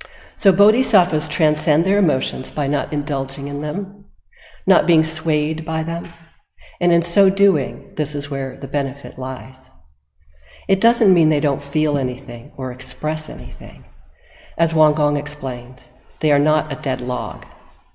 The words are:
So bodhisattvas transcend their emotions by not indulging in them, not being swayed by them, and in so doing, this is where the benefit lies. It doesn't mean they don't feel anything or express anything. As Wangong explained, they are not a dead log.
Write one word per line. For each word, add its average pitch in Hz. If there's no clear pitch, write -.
So 190
bodhisattvas 202
transcend 156
their 196
emotions 131
by 143
not 143
indulging 143
in 143
them, 160
not 185
being 160
swayed 156
by 160
them, 170
and 175
in 170
so 196
doing, 180
this 147
is 143
where 135
the 135
benefit 135
lies. 131
It 190
doesn't 220
mean 160
they 147
don't 143
feel 151
anything 123
or 127
express 151
anything. -
As 165
Wangong 151
explained, 127
they 151
are 143
not 151
a 135
dead 127
log. 120